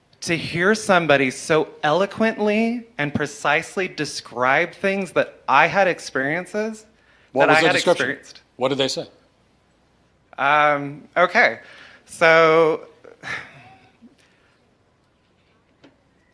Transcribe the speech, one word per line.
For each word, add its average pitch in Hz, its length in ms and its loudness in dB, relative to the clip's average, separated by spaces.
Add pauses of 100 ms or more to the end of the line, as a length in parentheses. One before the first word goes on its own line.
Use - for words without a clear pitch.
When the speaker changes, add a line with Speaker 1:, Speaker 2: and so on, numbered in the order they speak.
(220)
Speaker 1:
to 170 140 -4
hear 170 380 -2
somebody 160 560 2
so 156 400 -2 (140)
eloquently 214 1040 -2 (100)
and 147 160 -4
precisely 156 760 -4
describe 143 840 -4
things 196 380 -4
that - 360 -4
I 143 200 4
had 185 200 0
experiences 180 1000 -6 (440)
Speaker 2:
What 139 140 2
Speaker 1:
that 156 40 4
Speaker 2:
was 156 80 4
Speaker 1:
I 160 40 4
Speaker 2:
the 170 60 2
Speaker 1:
had 180 60 2
Speaker 2:
description? 165 320 0
Speaker 1:
experienced. - 360 -12 (160)
Speaker 2:
What 127 120 -2
did 135 100 -2
they 135 80 0
say? 143 200 -8 (1300)
Speaker 1:
Um, 143 800 0
okay. 180 440 2 (460)
So 160 840 4 (3500)